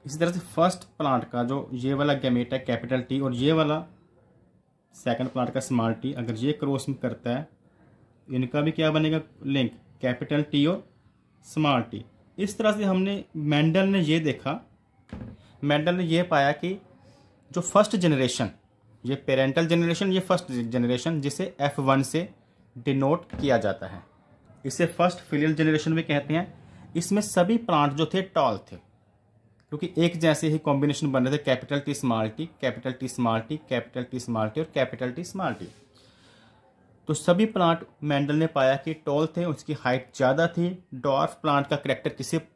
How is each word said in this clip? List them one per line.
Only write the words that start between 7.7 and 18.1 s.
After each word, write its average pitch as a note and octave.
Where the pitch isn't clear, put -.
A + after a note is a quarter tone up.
इनका B2+
भी D#3
क्या D#3
बनेगा? D#3
लिंक, C3+
कैपिटल C3
टी C#3+
और F#3+
स्मॉल C#3+
टी। G#2
इस G3
तरह G#3+
से G#3
हमने, F#3+
मेंडल D#3
ने G3
ये D#3+
देखा, D3+
मेंडल D3+
ने F3+
ये E3
पाया D3
कि F3+
जो F3+
फर्स्ट G#3+
जनरेशन, C3